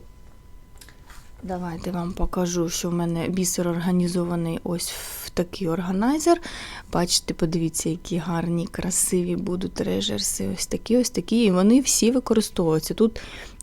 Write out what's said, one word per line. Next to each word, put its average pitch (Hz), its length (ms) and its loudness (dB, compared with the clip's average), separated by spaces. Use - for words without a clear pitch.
Давайте 180 440 -6
вам 175 220 -4
покажу, 175 560 0
що 175 220 -4
в 170 40 0
мене 170 340 0
бісер 180 400 0
організований 175 960 0
ось 170 260 -4
в - 400 -10
такий 180 380 -2
органайзер. 214 720 2
Бачите, - 420 0
подивіться, 165 540 0
які 170 280 -4
гарні, 170 500 -2
красиві 180 680 0
будуть 180 360 -4
трежерси. 196 840 -2
Ось - 120 -4
такі, - 300 0
ось 247 140 2
такі. 226 340 2
І 202 60 6
вони 202 300 6
всі 233 300 4
використовуються. 190 840 2
Тут, 226 260 2